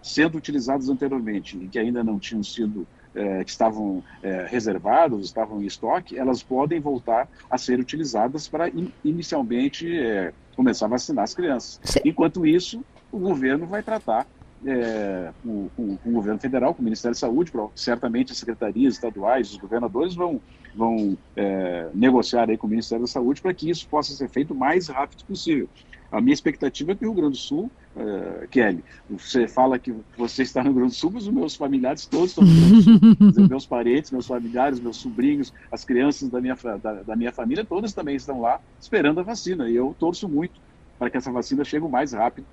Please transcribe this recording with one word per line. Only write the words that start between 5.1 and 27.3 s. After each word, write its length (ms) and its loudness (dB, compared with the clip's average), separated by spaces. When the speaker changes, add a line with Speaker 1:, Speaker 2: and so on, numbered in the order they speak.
Speaker 1:
estavam 360 -6
em 40 -6
estoque, 520 -6
elas 240 -2
podem 380 -2
voltar 480 -2
a 80 -2
ser 240 -2
utilizadas 640 -4
para 220 -4
in-, 240 -8
inicialmente, 920 -2
é, 380 -2
começar 320 2
a 20 -2
vacinar 340 -2
as 120 -6
crianças. 480 -4
Speaker 2:
Sim. 200 0
Speaker 1:
Enquanto 400 2
isso, 400 2
o 80 -8
governo 480 0
vai 160 -6
tratar, 420 -2
é, 680 -4
com, 320 -8
com, 220 -6
com 120 -8
o 40 0
governo 260 -2
federal, 340 0
com 80 -8
o 20 -2
Ministério 300 -2
da 60 -8
Saúde, 320 -2
pro-, 240 -6
certamente 560 -2
as 80 -12
secretarias 560 -2
estaduais, 560 -2
os 60 -16
governadores 580 -4
vão, 260 -4
vão, 400 0
é, 580 -4
negociar 560 4
aí 80 2
com 80 -8
o 40 -2
Ministério 340 -2
da 40 -4
Saúde 320 -2
para 140 -2
que 160 -6
isso 180 -6
possa 260 -2
ser 160 -8
feito 240 -4
o 40 -6
mais 300 0
rápido 380 -8
possível. 440 -2
A 120 -2
minha 120 4
expectativa 600 -2
é 20 0
que 100 -8
o 40 0
Rio 80 -2
Grande 160 0